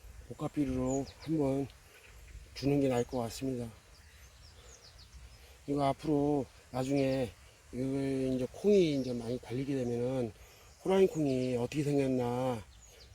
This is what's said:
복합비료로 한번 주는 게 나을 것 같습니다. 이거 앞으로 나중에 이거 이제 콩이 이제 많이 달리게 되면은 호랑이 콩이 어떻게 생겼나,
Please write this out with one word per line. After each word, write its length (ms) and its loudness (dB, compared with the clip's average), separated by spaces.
복합비료로 800 -2
한번 480 0
주는 260 2
게 80 4
나을 160 2
것 140 -6
같습니다. 520 -4
이거 160 0
앞으로 640 0
나중에 580 0
이거 600 -2
이제 160 -2
콩이 500 4
이제 120 -2
많이 260 -4
달리게 380 -4
되면은 560 -2
호랑이 220 6
콩이 500 2
어떻게 280 0
생겼나, 760 2